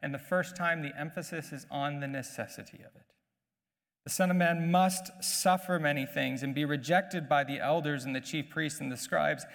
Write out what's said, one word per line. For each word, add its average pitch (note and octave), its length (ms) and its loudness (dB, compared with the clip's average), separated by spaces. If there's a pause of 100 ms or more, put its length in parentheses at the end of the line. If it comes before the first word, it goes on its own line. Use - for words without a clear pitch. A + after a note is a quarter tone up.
and C#3+ 120 -4
the C3+ 60 -6
first F3+ 360 0
time E3+ 260 0
the C#3+ 160 -6
emphasis D#3 540 -8
is C#3 200 -10
on C#3+ 280 -2
the C#3 80 -4
necessity - 720 -8
of - 180 -20
it. - 180 -20 (880)
"The - 60 -10
Son F#3 200 2
of F3+ 80 4
Man E3+ 340 4
must F#3 520 2
suffer F#3 560 2
many C#3+ 260 2
things C3 380 -2
and C#3 100 -2
be D3 120 0
rejected D#3 600 2
by C#3+ 160 4
the C#3 160 -6
elders D3 460 0
and C3+ 100 -2
the B2+ 60 -4
chief C#3+ 280 -4
priests D#3 300 -4
and C3+ 120 -4
the B2 60 -6
scribes D3+ 580 0